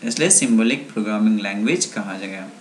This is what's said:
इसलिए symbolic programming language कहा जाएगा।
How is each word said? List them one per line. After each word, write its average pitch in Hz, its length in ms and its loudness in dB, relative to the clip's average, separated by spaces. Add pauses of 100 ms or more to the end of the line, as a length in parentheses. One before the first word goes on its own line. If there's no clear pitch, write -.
इसलिए 143 260 0
symbolic 120 640 2
programming 107 480 2
language 104 440 0 (100)
कहा 98 240 -8
जाएगा। 95 280 -10 (140)